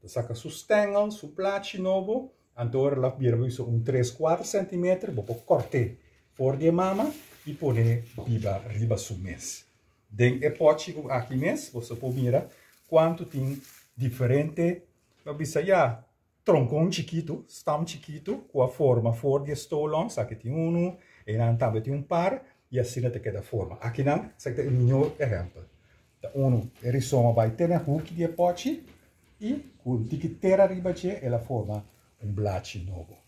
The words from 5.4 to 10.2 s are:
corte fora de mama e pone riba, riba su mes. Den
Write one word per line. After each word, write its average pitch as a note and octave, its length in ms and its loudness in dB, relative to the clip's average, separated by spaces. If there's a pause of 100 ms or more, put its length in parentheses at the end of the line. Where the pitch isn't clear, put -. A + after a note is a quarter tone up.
corte A#2+ 540 2 (360)
fora C3+ 240 0
de D#3+ 140 4
mama F#3+ 400 2 (340)
e D3+ 80 -10
pone A#2 500 2 (220)
riba, G#2+ 440 -2
riba A2 280 0
su - 200 -8
mes. - 480 -10 (440)
Den B2 320 2